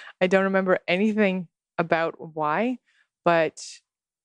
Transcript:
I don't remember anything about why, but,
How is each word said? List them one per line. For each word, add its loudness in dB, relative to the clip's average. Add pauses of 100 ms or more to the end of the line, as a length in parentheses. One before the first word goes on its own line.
(220)
I 2
don't 2
remember 0 (100)
anything 0 (320)
about -4
why, -2 (480)
but, 0 (600)